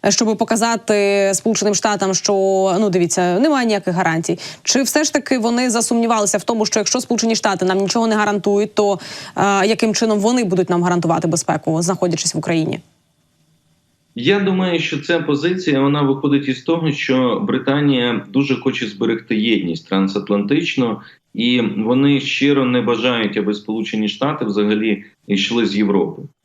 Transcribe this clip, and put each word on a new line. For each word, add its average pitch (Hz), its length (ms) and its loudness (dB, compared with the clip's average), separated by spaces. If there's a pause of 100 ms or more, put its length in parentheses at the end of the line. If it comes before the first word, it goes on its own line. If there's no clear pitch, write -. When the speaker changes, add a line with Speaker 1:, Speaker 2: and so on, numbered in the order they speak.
Speaker 1:
е, 202 40 4
щоб 214 280 0
показати 208 960 0
Сполученим 208 400 0
Штатам, 196 400 0
що, - 180 0 (480)
ну, 214 100 0
дивіться, 180 480 0
немає 269 280 2
ніяких 196 280 -2
гарантій? 170 440 -2 (240)
Чи 269 200 0
все 302 220 0
ж - 80 -2
таки 262 260 -2
вони 240 320 0
засумнівалися 233 680 0
в - 60 -6
тому, 220 220 0
що 214 140 0
якщо 240 200 0
Сполучені 226 360 0
Штати 190 280 -2
нам 185 140 2
нічого 214 280 0
не 220 80 2
гарантують, 208 600 0
то, 202 240 2 (380)
е, 196 300 2
яким 220 280 0
чином 214 240 2
вони 233 260 2
будуть 180 260 0
нам 175 120 2
гарантувати 175 460 0
безпеку, 160 540 -2
знаходячись 170 520 -2
в 156 40 -4
Україні? 156 420 -2 (1400)
Speaker 2:
Я 185 220 2
думаю, 185 400 0
що 151 180 -4
ця 170 200 0
позиція, 156 600 0
вона 143 220 2
виходить 139 460 0
із 127 140 -4
того, 165 300 0
що 127 560 0
Британія 131 840 0
дуже 135 240 2
хоче 123 300 -2
зберегти 113 500 -2
єдність 95 520 0
трансатлантичну, 101 1120 0 (340)
і 120 260 0
вони 123 600 2
щиро 139 440 0
не 123 160 2
бажають, 113 560 0
аби 104 180 0
Сполучені 110 540 -4
Штати 135 360 -4
взагалі 104 600 0 (220)
йшли 107 400 0
з 98 100 -2
Європи. 98 460 0 (220)